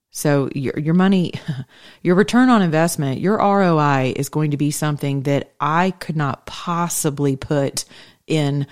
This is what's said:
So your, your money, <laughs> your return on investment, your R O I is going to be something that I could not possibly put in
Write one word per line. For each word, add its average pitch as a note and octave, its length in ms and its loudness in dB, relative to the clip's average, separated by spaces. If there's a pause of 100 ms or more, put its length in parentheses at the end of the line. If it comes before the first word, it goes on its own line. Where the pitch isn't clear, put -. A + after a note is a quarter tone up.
(100)
So C#3+ 420 0
your, C3 240 -6
your D#3 180 0
money, F#3 400 2 (340)
<laughs> - 340 -20
your E3+ 140 2
return A#3 320 4
on A3+ 140 4
investment, D#3 580 0
your G#3 200 0
R G3+ 220 2
O E3+ 160 4
I C#3 380 2
is C#3 120 -4
going D3+ 220 -2
to C#3+ 60 -2
be D3 160 0
something C#3+ 500 -2
that C#3 380 -2
I E3 320 0
could F3 240 -8
not C#3+ 300 -2
possibly D3 880 -2
put - 480 -2 (420)
in C#3+ 460 0